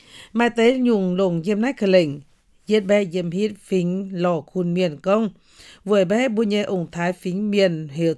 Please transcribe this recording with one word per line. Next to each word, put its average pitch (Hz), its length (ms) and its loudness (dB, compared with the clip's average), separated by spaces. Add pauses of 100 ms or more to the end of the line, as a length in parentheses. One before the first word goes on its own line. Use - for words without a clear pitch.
(340)
Mai 233 160 0
tới 233 300 2
nhung 202 360 0
lồng 175 280 0
diêm 202 180 -2
nách 269 180 -2
khờ 202 80 0
lệnh, 180 220 4 (580)
giết 214 120 2
bé 202 260 2
diêm 175 260 -4
hít 208 200 -2 (120)
phính 185 500 -2
lò 175 280 0
khun 175 320 -4
miền 175 240 -2
công. 208 320 0 (560)
Vừa 196 200 4
bé 233 240 0
bu 220 140 0
nhẹ 202 200 0
ổng 175 280 -4
thái 175 220 -2
phính 202 380 -4
miền, 175 360 2
hiểu 160 300 0